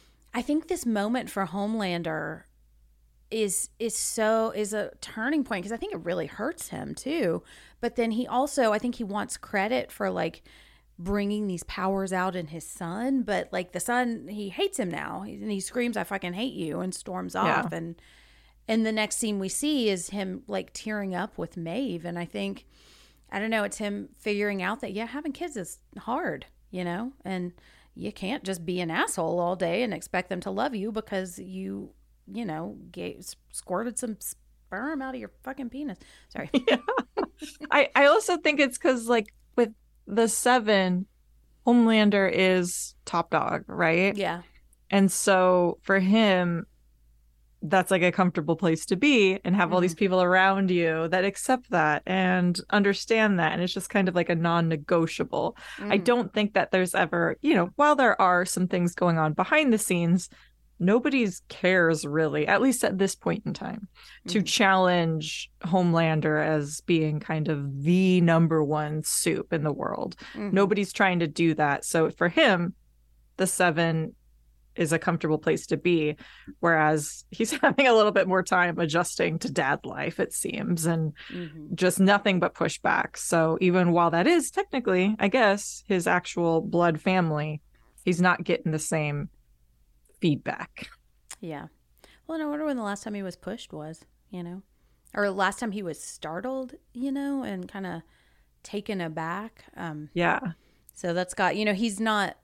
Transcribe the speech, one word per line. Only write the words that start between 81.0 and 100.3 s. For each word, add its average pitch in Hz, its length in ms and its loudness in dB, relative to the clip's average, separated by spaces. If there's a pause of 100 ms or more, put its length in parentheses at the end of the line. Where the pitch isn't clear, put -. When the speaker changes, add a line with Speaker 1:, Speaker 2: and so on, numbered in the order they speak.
Speaker 1:
Mm-hmm. 160 420 -12
Speaker 2:
just 180 260 2
nothing 196 400 4
but 180 140 0
pushback. - 640 -2
So 160 440 2
even 175 320 4
while 170 180 4
that 175 160 2
is 339 240 2
technically, 214 640 0
I 202 120 2
guess, 202 580 2
his 185 180 0
actual 170 560 0
blood 170 400 2
family, 156 600 0 (440)
he's 175 160 2
not 180 220 4
getting 165 280 -2
the 156 60 0
same 147 520 -4 (880)
feedback. - 720 -4 (500)
Speaker 1:
Yeah. 156 280 -12 (580)
Well, 320 100 -8
and 311 80 -4
I 302 40 -6
wonder 294 180 -4
when 277 120 -4
the 226 60 -6
last 202 200 -6
time 208 100 -8
he 202 100 -8
was 180 120 -8
pushed - 380 -12
was, 156 320 -14 (240)
you 180 140 -10
know, 180 200 -12 (500)
or 202 160 0
last 196 300 -2
time 220 120 -4
he 202 120 -6
was 165 180 -8
startled, 254 720 -8 (200)
you 262 180 -6
know, 277 320 -4
and 185 240 -6
kinda 180 360 -8 (600)
taken 202 360 -6
aback. 165 640 -8 (100)
Um, 151 380 -10
Speaker 2:
Yeah. 170 260 2 (540)